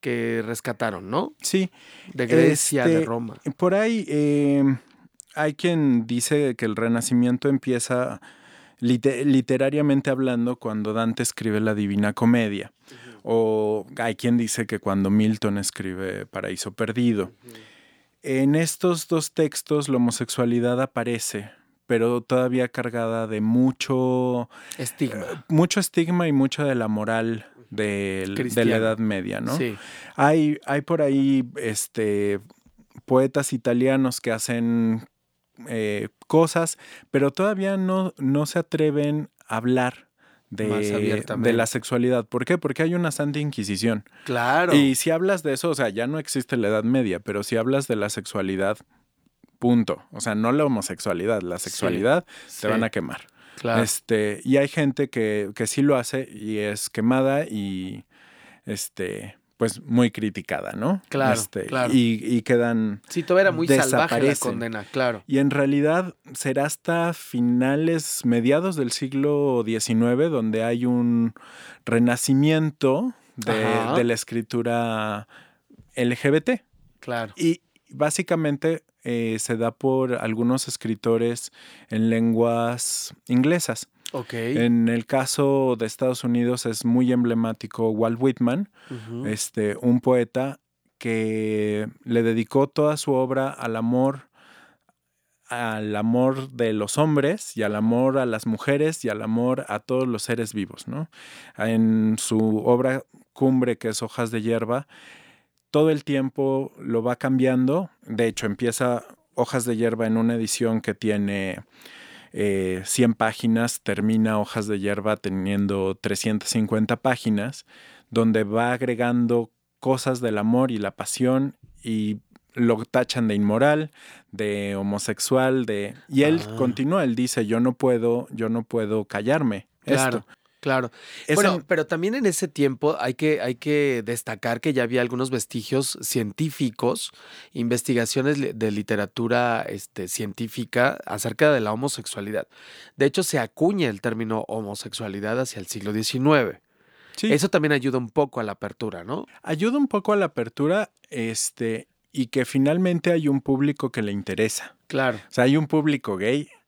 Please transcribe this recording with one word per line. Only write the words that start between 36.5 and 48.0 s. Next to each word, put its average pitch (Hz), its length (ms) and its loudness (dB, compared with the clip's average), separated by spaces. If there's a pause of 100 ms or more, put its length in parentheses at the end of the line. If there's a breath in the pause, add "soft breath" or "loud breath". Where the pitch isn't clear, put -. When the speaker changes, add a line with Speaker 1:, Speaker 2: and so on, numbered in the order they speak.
Speaker 2:
pero - 220 2
todavía 196 440 -2
no, 185 400 -2
no 143 300 0
se - 140 -2
atreven 151 680 0 (200)
a 110 80 -4
hablar 123 520 0 (420 soft breath)
de, 107 180 -4
Speaker 1:
Más 104 240 0
abiertamente. 107 580 0
Speaker 2:
de - 60 4
la 117 100 2
sexualidad. 123 600 0
¿Por 123 200 -4
qué? 175 120 2
Porque 147 240 -2
hay 165 120 0
una 170 160 0
santa 147 280 -4
inquisición. 110 680 -2 (200 loud breath)
Speaker 1:
Claro. 135 500 2
Speaker 2:
Y 139 200 6
si - 160 0
hablas 180 320 0
de 147 120 0
eso, 170 160 -2
o 151 40 0
sea, 127 160 0
ya 110 160 -4
no 151 120 -4
existe 139 380 -4
la 110 120 2
Edad 107 160 2
Media, 117 360 2
pero 101 220 -4
si 113 140 -2
hablas 135 320 0
de 117 80 0
la 104 120 -2